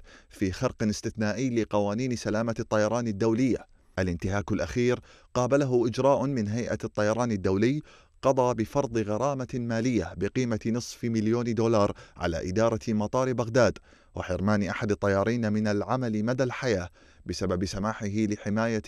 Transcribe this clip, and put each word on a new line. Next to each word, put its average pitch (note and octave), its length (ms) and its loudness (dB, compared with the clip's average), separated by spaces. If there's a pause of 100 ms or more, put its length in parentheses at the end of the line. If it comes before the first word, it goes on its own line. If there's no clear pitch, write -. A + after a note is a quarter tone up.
(300)
في F#2+ 220 -2
خرق - 320 -4
استثنائي G#2+ 680 -2
لقوانين A2 680 0
سلامة A2 440 -2
الطيران A2 480 0
الدولية. A2+ 680 0 (260)
الانتهاك F#2+ 520 -2
الأخير A#2+ 480 0 (340)
قابله B2 540 2
إجراء B2+ 380 2
من B2+ 220 0
هيئة G#2+ 360 -2
الطيران A2+ 480 0
الدولي G#2 500 2 (400)
قضى B2 420 2
بفرض B2 340 -2
غرامة A2+ 560 -2
مالية A#2 640 -2
بقيمة A2 480 -2
نصف A#2 380 -4
مليون A#2 500 0
دولار A2 380 4 (260)
على F2 320 -2
إدارة A2 380 2
مطار A#2+ 460 0
بغداد، A#2 440 2 (380)
وحرمان F#2+ 480 0
أحد G2+ 280 -4
الطيارين G#2 640 2
من G#2+ 140 0
العمل G#2+ 580 0
مدى B2+ 180 0
الحياة A2+ 460 -2 (360)
بسبب F2+ 400 -2
سماحه G#2 420 -4
لحماية G#2+ 800 0